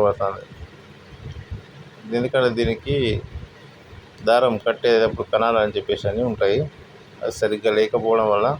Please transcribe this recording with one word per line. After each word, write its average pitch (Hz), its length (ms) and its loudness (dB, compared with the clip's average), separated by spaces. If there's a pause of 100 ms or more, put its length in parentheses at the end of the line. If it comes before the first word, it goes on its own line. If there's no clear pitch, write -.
పడుతుంది. 98 380 0 (1800)
ఎందుకంటే 127 400 0
దీనికి 117 380 -2 (1300)
దారం 120 280 4 (100)
కట్టేటప్పుడు 113 680 2
కణాలు 113 280 2
అని 104 160 0
చెప్పేసి 98 340 -4
అని 113 200 -2
ఉంటాయి, 104 260 0 (640)
అది 113 200 -4
సరిగ్గా 107 360 0
లేకపోవడం 110 560 2
వల్ల 104 140 2 (120)